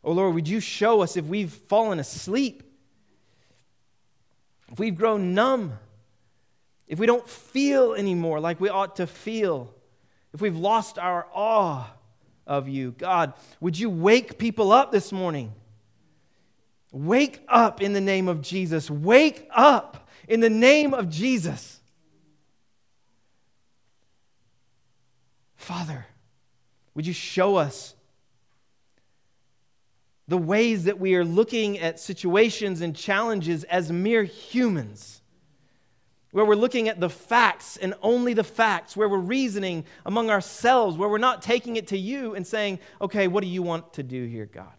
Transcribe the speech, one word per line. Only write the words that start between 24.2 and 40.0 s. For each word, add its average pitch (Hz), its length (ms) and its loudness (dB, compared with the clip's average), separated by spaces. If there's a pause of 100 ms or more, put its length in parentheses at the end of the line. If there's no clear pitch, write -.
Father, 156 500 -10 (880)
would 156 140 -6
you 180 60 -4
show 190 420 0
us - 400 -2 (2250)
the 170 100 0
ways 196 480 0
that 196 140 0
we 185 160 2
are 175 100 2
looking 208 540 0
at 165 200 -4
situations 190 840 0
and 165 140 -6
challenges 196 680 -2
as 175 260 -2
mere 208 320 0
humans, 170 1000 -4 (1120)
where 214 140 2
we're 208 100 6
looking 233 320 0
at 208 120 -4
the 180 100 0
facts - 680 0
and 190 240 -6
only 240 320 2
the 214 100 0
facts, 208 520 -2
where 208 140 0
we're 196 80 0
reasoning 190 680 -4 (200)